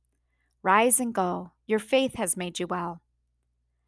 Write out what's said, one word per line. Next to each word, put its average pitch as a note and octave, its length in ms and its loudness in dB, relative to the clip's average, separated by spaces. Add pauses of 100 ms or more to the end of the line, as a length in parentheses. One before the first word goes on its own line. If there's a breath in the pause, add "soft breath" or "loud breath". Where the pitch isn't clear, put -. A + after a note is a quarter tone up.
(640)
"Rise A3 380 4
and A#3 120 -4
go. F3+ 400 -2 (140)
Your G#3+ 140 0
faith C4 340 0
has G3 220 -2
made F3+ 240 -6
you F3 80 -4
well." F3 320 -6 (880)